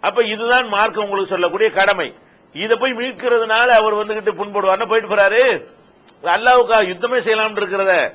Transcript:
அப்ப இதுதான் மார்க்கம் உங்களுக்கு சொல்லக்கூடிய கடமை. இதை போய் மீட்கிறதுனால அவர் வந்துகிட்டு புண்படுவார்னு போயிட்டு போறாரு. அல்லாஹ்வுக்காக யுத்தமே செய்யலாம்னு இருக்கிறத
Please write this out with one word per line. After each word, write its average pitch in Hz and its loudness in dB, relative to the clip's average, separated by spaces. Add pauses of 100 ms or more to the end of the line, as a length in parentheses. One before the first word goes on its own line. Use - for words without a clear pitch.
அப்ப 202 0
இதுதான் 233 0
மார்க்கம் 214 -2
உங்களுக்கு 196 -4
சொல்லக்கூடிய 180 0
கடமை. 190 0 (480)
இதை 214 0
போய் 247 -4
மீட்கிறதுனால 240 0 (120)
அவர் 214 0
வந்துகிட்டு 214 -4
புண்படுவார்னு 202 -2
போயிட்டு 214 0
போறாரு. 202 4 (800)
அல்லாஹ்வுக்காக 220 2
யுத்தமே 233 -4
செய்யலாம்னு 220 -2
இருக்கிறத 196 -2 (240)